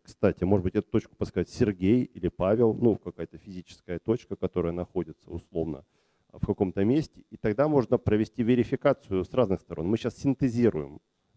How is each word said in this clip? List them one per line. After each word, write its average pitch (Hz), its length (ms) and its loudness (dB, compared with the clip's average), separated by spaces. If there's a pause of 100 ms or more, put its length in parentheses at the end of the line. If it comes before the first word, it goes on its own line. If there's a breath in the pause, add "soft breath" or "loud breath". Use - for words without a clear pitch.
кстати, - 400 -2
может 95 200 2
быть, 92 120 -4
эту 104 140 -2
точку - 260 -2
подсказать 90 340 -4
Сергей 104 560 2
или 87 240 -6
Павел, 110 440 2
ну, 107 240 2
какая-то 85 400 -12
физическая 90 600 -14
точка, 110 360 -4
которая 85 380 -4
находится 87 560 -8
условно 82 560 -8 (480)
в - 120 -8
каком-то 98 400 -2
месте, 139 440 -2
и 110 80 -16
тогда 117 300 0
можно 131 300 2
провести 107 460 0
верификацию 117 840 0
с - 80 -14
разных 98 280 0
сторон. 82 260 -8
Мы 107 100 2
щас 117 200 -6
синтезируем 117 840 0 (380)